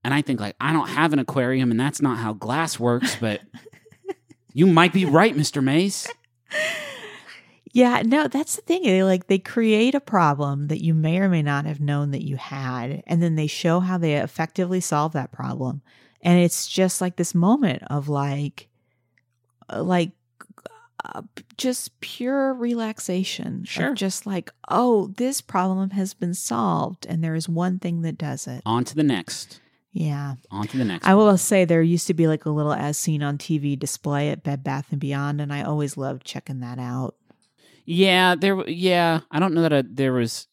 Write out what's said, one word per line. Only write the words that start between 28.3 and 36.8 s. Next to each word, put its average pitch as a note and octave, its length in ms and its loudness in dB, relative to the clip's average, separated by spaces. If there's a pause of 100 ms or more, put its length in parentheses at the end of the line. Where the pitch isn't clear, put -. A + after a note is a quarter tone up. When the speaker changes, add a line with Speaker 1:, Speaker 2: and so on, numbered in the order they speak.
Speaker 2:
it." B2+ 200 -12
Speaker 1:
On A#2 180 2
to - 100 -10
the D#3 80 2
next. - 580 -2 (320)
Speaker 2:
Yeah. C#3+ 420 -4 (160)
Speaker 1:
On G#2 180 -6
to C3 80 -6
the B2+ 80 0
next F#2+ 220 -2
Speaker 2:
I F#3+ 80 6
Speaker 1:
one. G#3+ 120 8
Speaker 2:
will F#3+ 120 6
say F#3+ 260 4
there E3 180 4
used E3 260 2
to F3+ 60 0
be, D#3+ 140 4
like, D#3 160 0
a D#3 60 -2
little D3+ 240 0
As D3 240 -4
Seen D3+ 240 -2
on C#3+ 160 -4
T - 180 -2
V C#3+ 200 -2
display C#3+ 520 -4
at D3+ 160 -6
Bed C#3 180 -4
Bath C#3 280 -6
and C#3+ 100 -4
Beyond, C#3+ 400 -4
and C#3+ 140 -6
I C#3+ 80 -6
always D3 340 -2
loved C3 300 -6
checking - 340 -10
that B2 180 -10
out. B2 360 -6 (720)